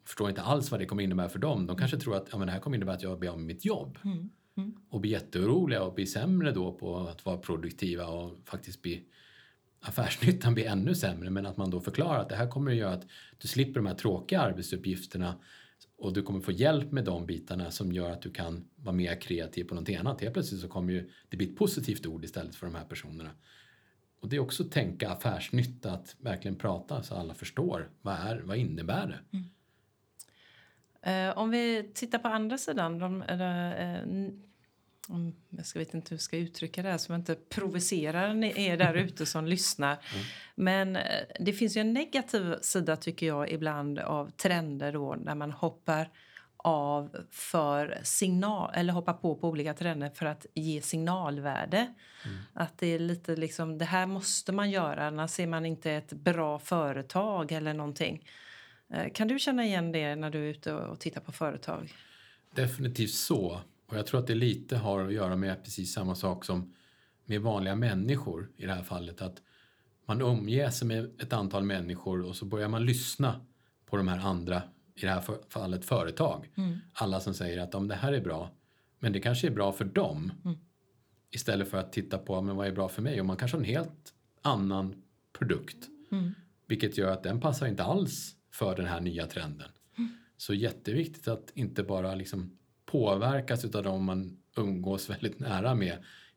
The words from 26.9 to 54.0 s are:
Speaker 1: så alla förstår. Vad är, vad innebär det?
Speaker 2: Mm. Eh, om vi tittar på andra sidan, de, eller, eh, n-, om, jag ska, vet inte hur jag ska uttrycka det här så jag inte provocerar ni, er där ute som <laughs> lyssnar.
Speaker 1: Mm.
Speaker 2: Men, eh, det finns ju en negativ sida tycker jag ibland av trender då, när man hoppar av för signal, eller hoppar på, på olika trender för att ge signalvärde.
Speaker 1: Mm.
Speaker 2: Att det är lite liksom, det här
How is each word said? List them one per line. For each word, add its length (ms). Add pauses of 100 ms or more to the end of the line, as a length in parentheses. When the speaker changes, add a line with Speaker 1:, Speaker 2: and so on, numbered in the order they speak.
Speaker 1:
så 120
alla 200
förstår. 560 (120)
Vad 120
är, 300
vad 120
innebär 500
det? 300
Speaker 2:
Mm. 140 (1500)
Eh, 360
om 120
vi 440
tittar 240
på 100
andra 300
sidan, 400
de, 240
eller, 480
eh, 320
n-, 400 (640)
om, 260 (140)
jag 180
ska, 120
vet 160
inte 160
hur 60
jag 60
ska 140
uttrycka 460
det 80
här 80
så 140
jag 80
inte 140
provocerar 1000
ni, 320
er 100
där 180
ute 320
som 200
<laughs> 80
lyssnar. 380
Speaker 1:
Mm. 320 (300)
Speaker 2:
Men, 420
eh, 60 (380)
det 120
finns 240
ju 40
en 120
negativ 680
sida 340
tycker 300
jag 240
ibland 480
av 320
trender 640
då, 320
när 100
man 180
hoppar 580 (460)
av 600 (140)
för 720
signal, 720
eller 180
hoppar 200
på, 220
på 140
olika 260
trender 360
för 160
att 280
ge 280
signalvärde. 1120 (300)
Speaker 1:
Mm. 120 (160)
Speaker 2:
Att 260
det 80
är 120
lite 380
liksom, 420
det 60
här 220